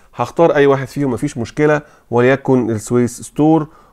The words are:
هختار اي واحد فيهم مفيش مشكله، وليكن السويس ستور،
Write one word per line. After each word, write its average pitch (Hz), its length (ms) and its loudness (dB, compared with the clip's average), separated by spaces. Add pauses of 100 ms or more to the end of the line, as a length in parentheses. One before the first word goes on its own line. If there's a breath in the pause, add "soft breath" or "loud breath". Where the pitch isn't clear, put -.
(160 soft breath)
هختار 151 400 0
اي 143 100 4
واحد 135 220 0
فيهم 143 240 -4
مفيش 135 260 -6
مشكله، 151 440 -2 (300 soft breath)
وليكن 127 580 2
السويس 120 520 -2
ستور، 151 460 0 (260 soft breath)